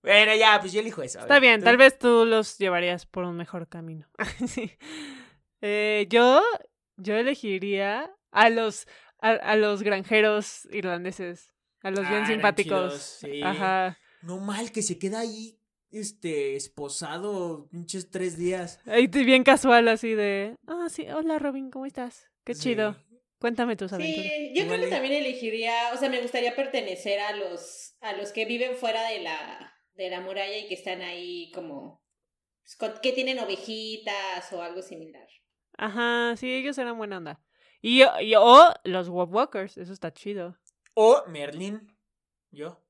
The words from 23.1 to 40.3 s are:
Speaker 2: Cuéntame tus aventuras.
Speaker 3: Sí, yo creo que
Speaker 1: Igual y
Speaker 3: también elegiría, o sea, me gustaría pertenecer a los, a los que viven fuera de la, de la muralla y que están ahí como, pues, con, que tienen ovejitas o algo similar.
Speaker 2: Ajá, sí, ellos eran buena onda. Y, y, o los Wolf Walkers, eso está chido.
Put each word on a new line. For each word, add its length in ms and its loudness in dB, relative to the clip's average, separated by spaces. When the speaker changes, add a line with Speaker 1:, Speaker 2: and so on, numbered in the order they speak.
Speaker 2:
Cuéntame 340 -2
tus 180 -10
aventuras. 400 -6
Speaker 3:
Sí, 220 -8
yo 120 0
creo 20 -6
que 80 -4
Speaker 1:
Igual 100 -2
y 40 -6
Speaker 3:
también 240 -2
elegiría, 800 -4
o 40 -8
sea, 120 -4
me 140 -4
gustaría 320 -4
pertenecer 640 -6
a 160 -6
los, 680 -12
a 100 -10
los 180 -10
que 140 -6
viven 320 -6
fuera 320 -4
de 120 -8
la, 520 -12
de 160 -8
la 100 -8
muralla 380 -8
y 100 -12
que 60 -8
están 280 -10
ahí 520 -12
como, 480 -16
pues, 140 -20
con, 160 -8
que 100 0
tienen 260 -4
ovejitas 1120 -8
o 100 -10
algo 200 -12
similar. 440 -20
Speaker 2:
Ajá, 580 -2
sí, 140 -8
ellos 280 -6
eran 180 -6
buena 220 -10
onda. 220 -14
Y, 200 6
y, 160 2
o 380 12
los 260 -4
Wolf 220 -4
Walkers, 460 -4
eso 140 -16
está 200 -12
chido. 440 -12